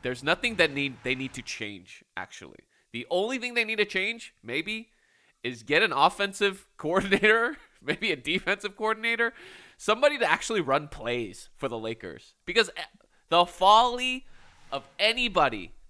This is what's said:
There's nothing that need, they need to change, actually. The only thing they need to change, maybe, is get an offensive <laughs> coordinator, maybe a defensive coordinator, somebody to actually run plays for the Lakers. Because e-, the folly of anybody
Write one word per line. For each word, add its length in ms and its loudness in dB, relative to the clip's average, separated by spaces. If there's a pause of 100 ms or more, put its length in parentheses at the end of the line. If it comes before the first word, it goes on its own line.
There's 220 -8
nothing 320 0
that 160 2
need, 220 -6 (100)
they 100 -2
need 200 -8
to 80 -12
change, 600 -14 (140)
actually. 440 -14 (320)
The 180 -10
only 280 -2
thing 160 -10
they 120 0
need 100 -4
to 80 0
change, 580 -6
maybe, 460 -8 (560)
is 180 -8
get 200 2
an 100 0
offensive 800 0
<laughs> 60 -20
coordinator, 800 2 (240)
maybe 280 -4
a 60 0
defensive 600 -4
coordinator, 580 -4 (420)
somebody 420 4
to 100 6
actually 340 2
run 260 2
plays 680 -6
for 140 -6
the 100 -6
Lakers. 540 -10 (140)
Because 240 2
e-, 280 -14 (300)
the 160 6
folly 800 4 (480)
of 100 -6 (160)
anybody 760 0 (160)